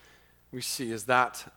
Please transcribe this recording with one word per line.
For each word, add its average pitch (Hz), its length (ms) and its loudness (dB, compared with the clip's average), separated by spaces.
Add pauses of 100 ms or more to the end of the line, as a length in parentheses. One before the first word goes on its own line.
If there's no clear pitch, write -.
(520)
we 127 80 -10
see 120 320 -4
is 110 140 -6
that 127 500 2